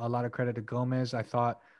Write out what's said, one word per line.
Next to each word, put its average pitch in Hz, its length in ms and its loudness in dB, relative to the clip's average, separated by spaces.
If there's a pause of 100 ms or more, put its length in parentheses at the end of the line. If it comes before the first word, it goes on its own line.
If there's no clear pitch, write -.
a - 20 0
lot 123 160 2
of 117 60 -2
credit 123 240 0
to 117 60 -2
Gomez. 123 520 0
I 120 80 0
thought, 120 380 0 (200)